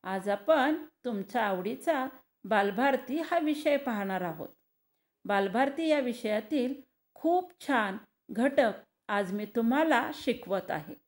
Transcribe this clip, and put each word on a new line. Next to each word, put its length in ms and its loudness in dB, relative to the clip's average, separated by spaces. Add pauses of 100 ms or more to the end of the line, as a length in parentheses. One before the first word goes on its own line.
आज 240 -4
आपण 560 2 (200)
तुमच्या 420 -2
आवडीचा 600 -2 (380)
बालभारती 760 2
हा 180 -2
विषय 380 0
पाहणार 440 -2
आहोत. 280 -6 (760)
बालभारती 640 0
या 120 4
विषयातील 760 -2 (400)
खूप 380 2 (140)
छान 300 0 (340)
घटक 420 2 (360)
आज 240 0
मी 140 -4
तुम्हाला 680 2
शिकवत 560 -4
आहे. 240 -6 (140)